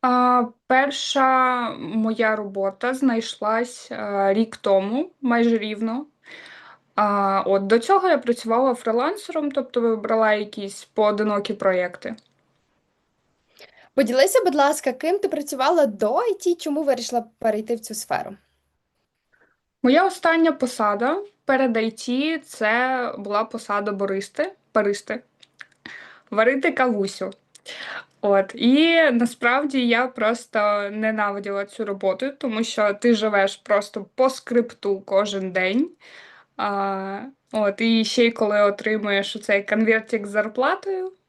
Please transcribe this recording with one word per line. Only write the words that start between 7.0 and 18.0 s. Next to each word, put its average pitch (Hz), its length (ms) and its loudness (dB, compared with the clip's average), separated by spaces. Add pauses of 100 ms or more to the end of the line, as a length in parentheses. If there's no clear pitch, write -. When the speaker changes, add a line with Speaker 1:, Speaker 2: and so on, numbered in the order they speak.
Speaker 1:
от, 196 200 2
до 220 120 4
цього 381 300 2
я 311 100 4
працювала 240 560 0
фрілансером, 294 760 -4
тобто 254 300 -4
вибрала 220 520 2
якісь 208 520 -6
поодинокі 208 720 0
проєкти. 185 600 -2 (1800)
Speaker 2:
Поділися, 269 480 4
будь 359 100 2
ласка, 285 380 2
ким 320 260 -2
ти 381 100 -2
працювала 294 580 2
до 208 260 0
I 392 340 0
T, 349 100 2
чому 311 260 -4
вирішила 240 420 -2 (140)
перейти 220 360 -2
в 226 60 -10
цю 220 140 -12
сферу? - 420 -6 (1500)